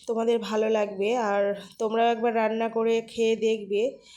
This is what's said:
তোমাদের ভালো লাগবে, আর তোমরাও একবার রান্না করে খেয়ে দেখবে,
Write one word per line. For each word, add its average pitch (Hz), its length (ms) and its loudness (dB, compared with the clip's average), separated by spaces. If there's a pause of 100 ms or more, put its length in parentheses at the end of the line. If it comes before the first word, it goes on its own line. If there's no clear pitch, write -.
তোমাদের 226 320 2
ভালো 214 320 0
লাগবে, 208 460 0
আর 202 260 2 (360)
তোমরাও 226 300 2
একবার 233 260 0
রান্না 220 340 0
করে 226 260 0 (140)
খেয়ে 226 280 0
দেখবে, 214 460 0 (340)